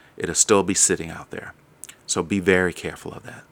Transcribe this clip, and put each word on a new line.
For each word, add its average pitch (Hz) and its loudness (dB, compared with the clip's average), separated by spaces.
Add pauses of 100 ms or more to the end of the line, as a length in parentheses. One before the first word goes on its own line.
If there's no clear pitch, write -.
(160)
It'll 80 -6
still 101 6
be 92 -2
sitting 82 0
out - -14
there. - -12 (540)
So - -2
be 87 0
very 90 4
careful - -10
of - -16
that. - -16